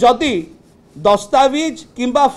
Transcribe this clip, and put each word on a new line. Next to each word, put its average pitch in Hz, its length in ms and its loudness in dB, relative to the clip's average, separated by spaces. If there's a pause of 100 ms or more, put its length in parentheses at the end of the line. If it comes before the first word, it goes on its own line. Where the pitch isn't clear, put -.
ଯଦି 247 320 2 (600)
ଦସ୍ତାବିଜ 262 800 0 (180)
କିମ୍ବା 247 300 -2 (140)